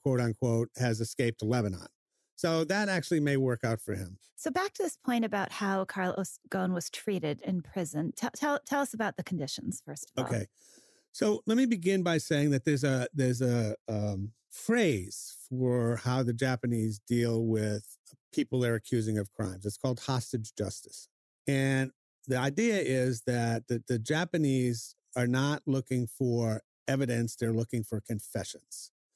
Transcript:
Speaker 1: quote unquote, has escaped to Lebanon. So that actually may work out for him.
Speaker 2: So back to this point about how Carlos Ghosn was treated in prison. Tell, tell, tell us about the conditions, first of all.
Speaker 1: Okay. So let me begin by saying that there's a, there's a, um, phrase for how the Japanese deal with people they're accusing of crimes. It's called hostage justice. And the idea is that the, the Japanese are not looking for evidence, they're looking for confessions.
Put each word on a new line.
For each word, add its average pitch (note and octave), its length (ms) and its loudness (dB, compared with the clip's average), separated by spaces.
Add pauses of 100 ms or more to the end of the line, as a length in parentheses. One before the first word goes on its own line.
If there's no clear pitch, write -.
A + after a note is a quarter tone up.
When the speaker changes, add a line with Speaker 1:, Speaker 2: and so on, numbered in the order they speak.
Speaker 1:
quote C3 180 2
unquote, A#2 560 2
has A#2 240 2
escaped A#2 380 0
to G#2+ 60 -6
Lebanon. G#2 420 0 (480)
So E3 300 2
that G3 240 2
actually F3 320 2
may C#3+ 160 4
work C3 260 2
out A2+ 180 0
for G#2 140 -4
him. F#2 240 -8 (160)
Speaker 2:
So - 160 -4
back F#4 240 -2
to - 80 -4
this E4+ 140 -2
point A#3+ 280 0
about G#3 280 -2
how G3 320 0
Carlos F#3 540 -2 (100)
Ghosn F#3 240 0
was E3+ 180 -4
treated E3+ 520 -4
in F#3 180 -2
prison. D#3+ 560 -4
Tell, - 140 -2
tell, C#4+ 360 -2
tell C#4+ 140 0
us C4+ 140 -2
about A3 220 -2
the F3 60 -8
conditions, - 600 -6
first - 320 -12
of C3 80 0
all. - 80 -2
Speaker 1:
Okay. A2+ 140 -2 (640)
So G#3+ 340 0
let A3+ 120 4
me C4 80 4
begin F#3+ 360 2
by E3+ 160 2
saying D3 320 2
that C3+ 140 2
there's C#3+ 180 2
a, C3 300 2
there's B2+ 300 2
a, A#2+ 340 2 (120)
um, G#2 440 -2 (180)
phrase D#3 840 0 (120)
for B2 540 2
how B2+ 200 2
the A#2+ 100 2
Japanese A#2 720 0
deal A#2 380 2
with G#2+ 540 0 (340)
people C3 260 0
they're A#2+ 160 2
accusing A2 440 0
of G2 120 -4
crimes. G2 360 -6
It's G2+ 100 -4
called B2+ 240 -2
hostage B2 560 -4
justice. - 520 -8 (380)
And C3+ 460 2 (340)
the B2+ 120 2
idea F#3+ 420 2
is C3 460 0
that A#2 420 0
the, A#2 180 -2
the B2 120 0
Japanese C3+ 1000 0 (180)
are B2 120 2
not C#3 400 2
looking B2+ 400 0
for A#2 560 0 (260)
evidence, A#2+ 480 0
they're A2+ 160 0
looking A2+ 320 0
for G#2+ 160 -4
confessions. - 880 -8 (260)